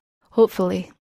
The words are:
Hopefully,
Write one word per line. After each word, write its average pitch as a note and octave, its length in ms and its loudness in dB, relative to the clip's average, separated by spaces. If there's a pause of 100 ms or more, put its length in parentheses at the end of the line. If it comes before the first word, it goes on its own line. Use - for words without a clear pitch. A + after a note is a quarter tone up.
(300)
Hopefully, F#3 600 0 (140)